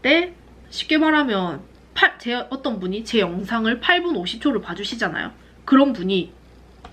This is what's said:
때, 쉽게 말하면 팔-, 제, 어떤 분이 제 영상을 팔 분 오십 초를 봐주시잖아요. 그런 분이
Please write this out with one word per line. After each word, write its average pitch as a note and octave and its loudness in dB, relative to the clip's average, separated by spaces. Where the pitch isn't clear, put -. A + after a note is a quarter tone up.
때, E4+ 2
쉽게 - 0
말하면 C4 2
팔-, - 2
제, A#3+ -4
어떤 B3 -4
분이 F#3+ -4
제 A3+ 2
영상을 G#3 0
팔 F4 2
분 F4 -2
오십 F#3 -6
초를 B3 0
봐주시잖아요. F#3+ -6
그런 C4+ 6
분이 F#3 -2